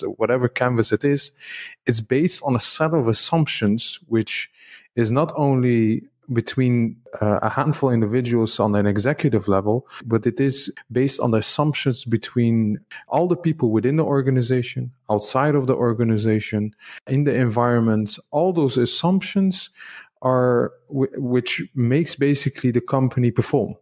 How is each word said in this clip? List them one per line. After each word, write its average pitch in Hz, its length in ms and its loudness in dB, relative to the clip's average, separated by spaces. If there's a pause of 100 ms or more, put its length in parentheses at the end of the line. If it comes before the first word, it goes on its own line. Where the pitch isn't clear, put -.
(160)
whatever 120 320 0
canvas 123 460 0
it - 100 -2
is, 143 280 0 (540)
it's 117 140 0
based 139 460 0
on 131 100 0
a 117 60 -2
set 156 320 0
of 127 160 2
assumptions, 113 960 -2
which - 420 -2 (460)
is 113 160 0
not 143 240 0
only 123 680 2 (300)
between, 120 640 0 (260)
uh, 104 220 2
a 110 60 -2
handful 139 400 0
of 123 40 2
individuals 117 680 0
on 104 160 2
an 104 120 4
executive 107 600 0
level, 104 380 0 (200)
but 113 200 -2
it 120 140 0
is 135 340 -2 (180)
based 131 280 0
on 123 100 0
the 110 80 2
assumptions 143 680 -2
between 113 760 0 (280)
all 165 200 0
the 175 80 2
people 156 340 0
within 113 280 2
the 160 60 2
organization, 127 880 0 (160)
outside 131 460 2
of 135 140 2
the 131 80 2
organization, 110 1000 0 (320)
in 139 200 0
the 139 100 2
environment. 117 840 2 (140)
All 175 220 2
those 139 220 0
assumptions 185 960 0 (540)
are 127 500 2 (140)
w-, 135 280 -2
which 123 460 -2 (140)
makes 135 400 0
basically 139 560 0
the 120 100 0
company 127 480 0
perform. - 520 0